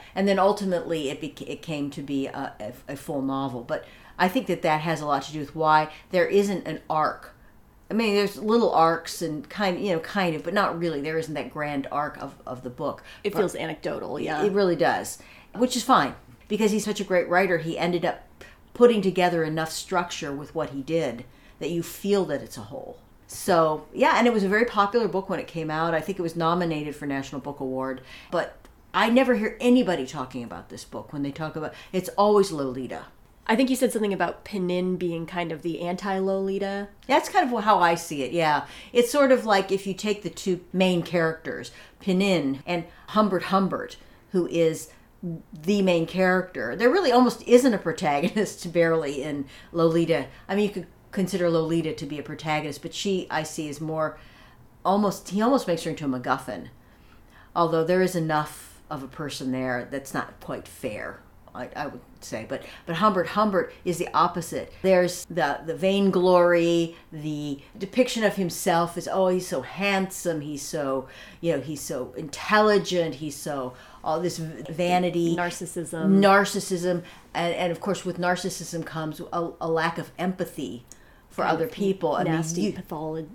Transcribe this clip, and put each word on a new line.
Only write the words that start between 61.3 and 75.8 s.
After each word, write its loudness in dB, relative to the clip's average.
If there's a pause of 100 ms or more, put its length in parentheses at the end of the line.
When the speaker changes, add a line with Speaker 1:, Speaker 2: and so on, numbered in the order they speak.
Speaker 1:
I, -12
I -6
would -12 (200)
say. -10
But, -8 (240)
but -4
Humbert 2
Humbert 0 (100)
is -2
the -4
opposite. 0
There's 2
the, -2
the -4
vainglory, 4 (160)
the -6 (160)
depiction 0
of 0
himself 0
as, -8
"Oh, 2
he's 0
so -4
handsome, -2
he's -8
so, -4 (340)
you 2
know, 0
he's -8
so -8
intelligent, 2
he's -10
so," -6 (280)
all -2
this -4
v-, -10
vanity. 2
Speaker 2:
Narcissism. 0